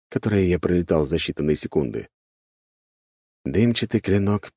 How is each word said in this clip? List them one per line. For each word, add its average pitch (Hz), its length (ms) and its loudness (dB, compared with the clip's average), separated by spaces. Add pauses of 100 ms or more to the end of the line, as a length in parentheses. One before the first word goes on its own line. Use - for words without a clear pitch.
которые 101 400 0
я 87 100 0
пролетал 87 460 0
за 80 120 -2
считанные 76 380 -2
секунды. 57 540 -4 (1400)
Дымчатый 110 560 0
клинок 101 560 0